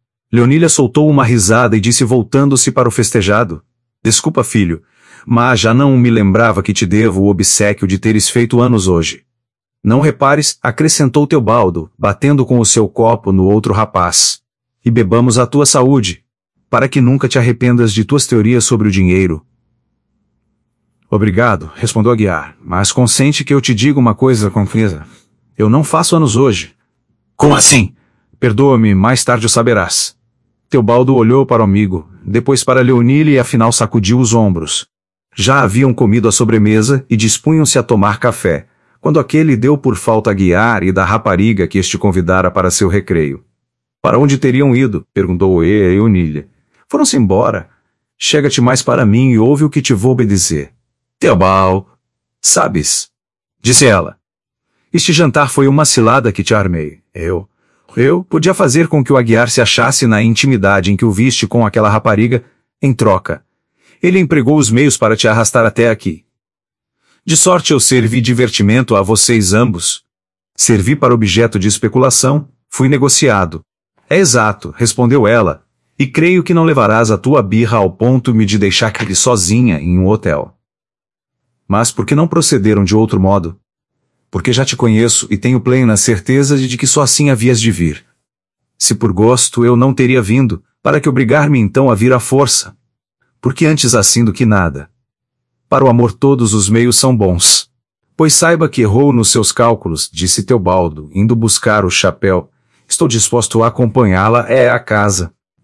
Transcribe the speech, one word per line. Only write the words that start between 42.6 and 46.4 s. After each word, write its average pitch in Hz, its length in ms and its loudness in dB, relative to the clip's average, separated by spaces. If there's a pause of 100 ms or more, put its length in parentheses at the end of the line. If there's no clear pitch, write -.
seu 98 180 0
recreio. 82 560 -4 (560)
"Para - 180 0
onde 139 200 2
teriam 131 360 0
ido?" 120 380 -2
perguntou 92 500 0
ele 98 220 0
a 90 40 2
Leonília. 90 600 0 (400)